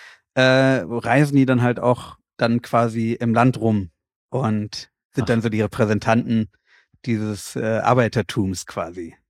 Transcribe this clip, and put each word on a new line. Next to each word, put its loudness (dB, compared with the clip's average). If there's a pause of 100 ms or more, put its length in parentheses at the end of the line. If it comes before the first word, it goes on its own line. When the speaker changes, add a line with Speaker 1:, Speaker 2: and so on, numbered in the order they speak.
(340)
Speaker 1:
äh, 2 (420)
reisen 2
die 6
dann 2
halt 0
auch -2 (200)
dann 0
quasi 0
im -2
Land 4
rum 0 (380)
und -6 (240)
sind -2
Speaker 2:
Ach. -4
Speaker 1:
dann 0
so -2
die 0
Repräsentanten 0 (560)
dieses, -4
äh, -2
Arbeitertums -2
quasi. -10 (160)